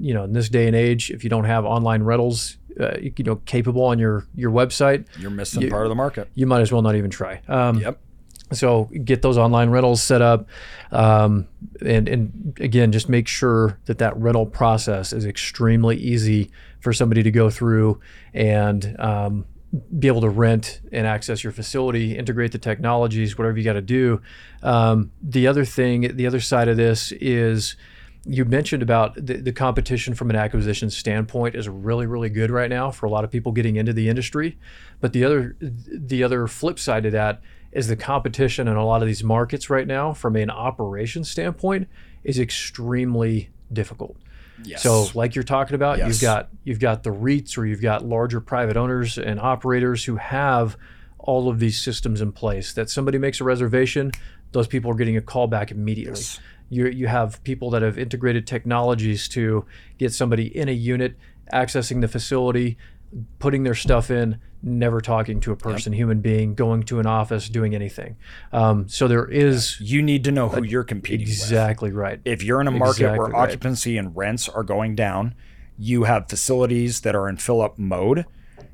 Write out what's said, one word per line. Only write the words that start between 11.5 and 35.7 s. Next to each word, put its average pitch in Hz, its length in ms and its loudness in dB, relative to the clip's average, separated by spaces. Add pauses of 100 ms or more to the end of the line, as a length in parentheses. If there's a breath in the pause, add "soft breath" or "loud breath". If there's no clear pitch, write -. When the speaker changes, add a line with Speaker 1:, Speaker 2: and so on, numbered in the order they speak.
Speaker 1:
and, 110 240 4
and 120 500 -2
again, 117 320 4
just 110 180 2
make 120 180 2
sure 113 580 2
that 113 140 -4
that 113 180 0
rental 113 300 2
process 110 680 0
is 110 120 -4
extremely 113 720 2
easy 110 520 2 (300 loud breath)
for 117 140 0
somebody 113 280 4
to 107 100 4
go 110 200 6
through 110 480 2 (340 loud breath)
and, 104 640 2
um, 104 460 -2 (520)
be 139 100 2
able 117 140 4
to 110 80 4
rent 113 520 2 (100)
and 110 160 -2
access 107 360 -4
your 110 80 -6
facility, 117 640 -2
integrate 117 360 -2
the 117 80 -6
technologies, 110 800 0
whatever 113 180 0
you 113 60 -2
gotta 104 180 0
do. 120 400 2 (400 loud breath)
Um, 113 480 4 (100)
the 127 280 2
other 139 180 4
thing, 123 500 0
the 123 120 0
other 123 120 0
side 117 280 2
of 113 100 4
this 113 360 2
is 117 600 0 (480 loud breath)
you 131 220 0
mentioned 135 380 0
about 113 320 2
the, 127 220 -6
the 127 140 -6
competition 123 600 -2
from 117 160 -4
an 110 60 2
acquisition 107 560 0
standpoint 113 640 -2
is 110 120 -6
really, 107 380 -2
really 117 240 -2
good 110 220 0
right 123 180 0
now 127 220 -2
for - 160 -4
a - 20 0
lot 107 140 0
of 110 80 -4
people 120 200 -2
getting 113 260 2
into 113 160 0
the 110 160 2
industry. 151 500 -2 (420 loud breath)
But 123 100 0
the 123 120 2
other, 131 360 2
the 127 640 -4